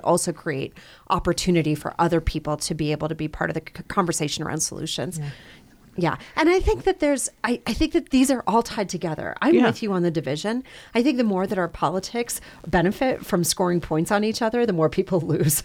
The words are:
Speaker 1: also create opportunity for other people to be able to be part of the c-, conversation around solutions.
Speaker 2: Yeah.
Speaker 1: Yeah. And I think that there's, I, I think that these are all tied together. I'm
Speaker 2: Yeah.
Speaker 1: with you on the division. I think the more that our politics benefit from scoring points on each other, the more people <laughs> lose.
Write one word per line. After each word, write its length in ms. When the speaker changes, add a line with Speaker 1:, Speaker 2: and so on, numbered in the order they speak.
Speaker 1:
also 280
create 400
opportunity 640
for 240
other 220
people 380
to 180
be 160
able 160
to 80
be 100
part 240
of 40
the 80
c-, 120
conversation 560
around 160
solutions. 580
Speaker 2:
Yeah. 120
Speaker 1:
Yeah. 160
And 120
I 120
think 240
that 160
there's, 280
I, 240
I 80
think 180
that 180
these 200
are 160
all 160
tied 260
together. 540
I'm 140
Speaker 2:
Yeah. 100
Speaker 1:
with 160
you 100
on 120
the 80
division. 500
I 80
think 160
the 60
more 200
that 140
our 80
politics 720
benefit 580
from 160
scoring 380
points 320
on 100
each 180
other, 240
the 80
more 160
people 320
<laughs> 140
lose. 300